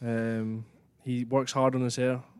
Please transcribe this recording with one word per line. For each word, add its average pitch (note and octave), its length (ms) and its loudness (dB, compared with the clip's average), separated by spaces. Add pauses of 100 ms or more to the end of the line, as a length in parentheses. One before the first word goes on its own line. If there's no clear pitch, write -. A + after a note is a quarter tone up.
Um, A2+ 640 -2 (400)
he B2 220 -2
works C3 260 0
hard C3 240 4
on C3 60 2
his B2 160 0
hair. B2+ 240 0 (180)